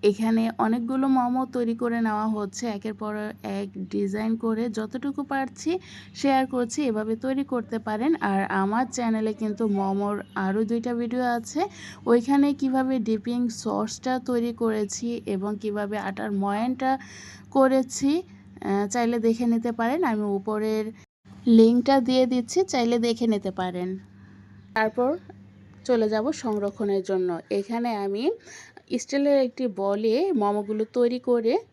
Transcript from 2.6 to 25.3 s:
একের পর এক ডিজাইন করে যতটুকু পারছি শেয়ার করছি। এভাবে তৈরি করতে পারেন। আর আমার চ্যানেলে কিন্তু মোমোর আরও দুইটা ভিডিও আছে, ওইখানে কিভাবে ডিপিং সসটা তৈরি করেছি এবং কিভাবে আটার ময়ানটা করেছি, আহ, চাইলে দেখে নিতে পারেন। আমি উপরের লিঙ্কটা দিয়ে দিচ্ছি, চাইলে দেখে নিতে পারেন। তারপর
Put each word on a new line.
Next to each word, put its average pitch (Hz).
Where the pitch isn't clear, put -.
একের 214
পর 208
এক 196
ডিজাইন 202
করে 226
যতটুকু 220
পারছি 269
শেয়ার 269
করছি। 247
এভাবে 220
তৈরি 262
করতে 233
পারেন। 220
আর 196
আমার 202
চ্যানেলে 220
কিন্তু 214
মোমোর 202
আরও 196
দুইটা 233
ভিডিও 240
আছে, 240
ওইখানে 262
কিভাবে 262
ডিপিং 220
সসটা 214
তৈরি 240
করেছি 220
এবং 202
কিভাবে 208
আটার 196
ময়ানটা 226
করেছি, 262
আহ, -
চাইলে 233
দেখে 226
নিতে 233
পারেন। 240
আমি 214
উপরের 214
লিঙ্কটা 240
দিয়ে 254
দিচ্ছি, 247
চাইলে 240
দেখে 233
নিতে 202
পারেন। 180
তারপর 220